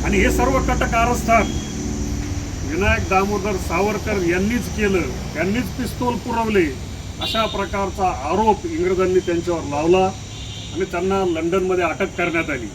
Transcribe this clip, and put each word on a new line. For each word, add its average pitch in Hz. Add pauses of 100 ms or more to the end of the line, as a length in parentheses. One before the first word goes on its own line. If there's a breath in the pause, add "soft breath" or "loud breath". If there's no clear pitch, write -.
आणि 202
हे 247
सर्व 254
कट 247
कारस्थान 233 (1300)
विनायक 202
दामोदर 202
सावरकर 196
यांनीच 190
केलं, 196 (340)
त्यांनीच 196
पिस्तूल 240
पुरवले, 220 (280)
अशा -
प्रकारचा 190
आरोप 180
इंग्रजांनी 180
त्यांच्यावर 170
लावला 160 (680)
आणि 180
त्यांना 185
लंडनमध्ये 180
अटक 160
करण्यात 165
आली. -